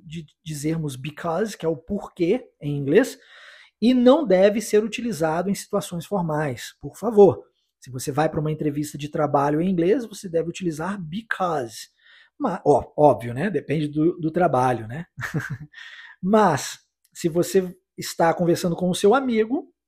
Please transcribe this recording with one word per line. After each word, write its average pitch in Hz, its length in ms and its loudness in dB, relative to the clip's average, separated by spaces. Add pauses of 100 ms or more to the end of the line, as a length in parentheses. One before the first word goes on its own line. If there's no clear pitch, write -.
de 160 220 -14 (180)
dizermos 151 500 -4
because, 160 640 -6
que - 80 -10
é 160 40 -2
o 165 80 -2
porquê 202 720 -4 (100)
em 147 160 -4
inglês, 147 420 2 (640)
E 233 100 6
não 254 320 6
deve 202 360 4
ser 214 240 2
utilizado 180 680 -4
em 196 60 -2
situações - 500 -6
formais, 151 720 -4
por 143 160 -14
favor. 202 480 6 (360)
Se - 100 -20
você 131 220 -6
vai 151 160 2
pra 156 100 -6
uma 156 140 -2
entrevista 151 440 -4
de 147 120 -8
trabalho 147 520 0
em 180 80 0
inglês, 196 380 2
você 202 220 -14
deve 160 200 -2
utilizar 170 540 -6
because. 165 840 -6 (500)
Ma-, 214 260 -4
ó, 139 200 4 (120)
óbvio, 120 380 4
né? 139 160 -4
Depende 151 380 -4
do, 151 320 -2
do 160 100 -4
trabalho, 131 560 0
né? 127 200 -12 (120)
<laughs> - 1040 -12
Mas, 185 580 2 (340)
se - 140 -2
você 175 480 0 (220)
está 165 360 0
conversando 175 420 0
com 180 140 -2
o 175 40 -2
seu 202 200 4
amigo 247 580 -2 (160)